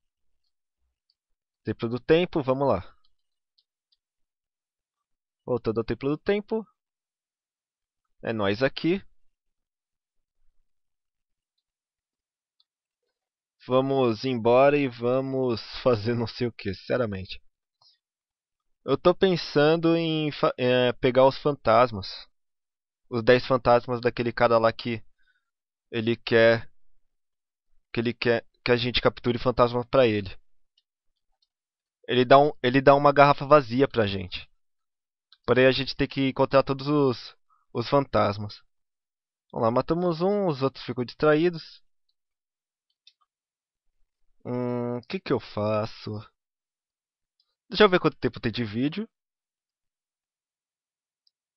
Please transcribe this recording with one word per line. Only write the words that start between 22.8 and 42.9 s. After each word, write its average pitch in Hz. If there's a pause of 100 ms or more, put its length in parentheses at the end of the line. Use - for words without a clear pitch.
Os 117
dez 123
fantasmas 120
daquele 120
cara 117
lá 113
que 117 (880)
ele 113
quer, 113 (1200)
que 120
ele 117
quer - (200)
que 123
a 123
gente 120
capture 120
fantasma 123
pra 131
ele. 104 (1700)
Ele 123
dá 135
um, 147 (100)
ele 127
dá 139
uma 143
garrafa 143
vazia 135
pra 110
gente. 95 (960)
Porém, 123
a 131
gente 127
tem 139
que 135
encontrar 135
todos 139
os, 143 (340)
os 120
fantasmas. 107 (880)
Vamos -
lá, 113
matamos 165
um, 202
os 139
outros 135
ficam 123
distraídos. 156 (2500)